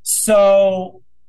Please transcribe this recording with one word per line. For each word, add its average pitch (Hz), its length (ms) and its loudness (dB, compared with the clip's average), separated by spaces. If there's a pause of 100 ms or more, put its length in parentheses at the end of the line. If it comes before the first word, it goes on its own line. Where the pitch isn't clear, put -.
so 196 1000 0 (260)